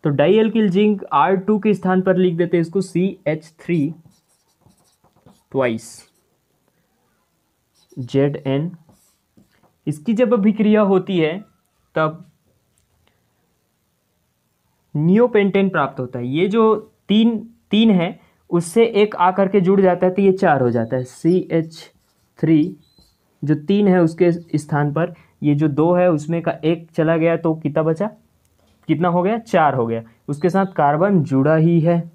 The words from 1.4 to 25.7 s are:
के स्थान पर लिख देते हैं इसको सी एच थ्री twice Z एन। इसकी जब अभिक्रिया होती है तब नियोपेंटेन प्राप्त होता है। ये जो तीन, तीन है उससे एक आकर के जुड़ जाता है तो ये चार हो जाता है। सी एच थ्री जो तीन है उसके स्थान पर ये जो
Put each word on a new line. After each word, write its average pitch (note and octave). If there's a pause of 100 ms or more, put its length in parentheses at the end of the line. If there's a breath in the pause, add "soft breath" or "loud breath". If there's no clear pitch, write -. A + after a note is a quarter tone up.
के G#3
स्थान F#3
पर F#3
लिख F3+
देते F3
हैं E3+
इसको E3
सी F3 (220)
एच D#3 (120)
थ्री E3+ (1700)
twice A#2+ (2000)
Z C#3
एन। C#3 (1160)
इसकी D#3
जब A#3+
अभिक्रिया G#3+
होती F#3+
है D#3+ (560)
तब D#3+ (2750)
नियोपेंटेन G3
प्राप्त C#3+
होता B2+
है। A#2+
ये D#3+
जो A3 (340)
तीन, A3 (320)
तीन A3
है F3+ (320 soft breath)
उससे F3
एक G#3
आकर F#3
के G3
जुड़ G3
जाता F#3
है F#3
तो G3+
ये F#3+
चार D#3+
हो A#2+
जाता A#2
है। B2+
सी E3+ (160)
एच D#3+ (560)
थ्री D#3+ (680)
जो D3+
तीन G3
है F#3
उसके E3+ (280)
स्थान D3
पर E3 (280 soft breath)
ये D3
जो D3+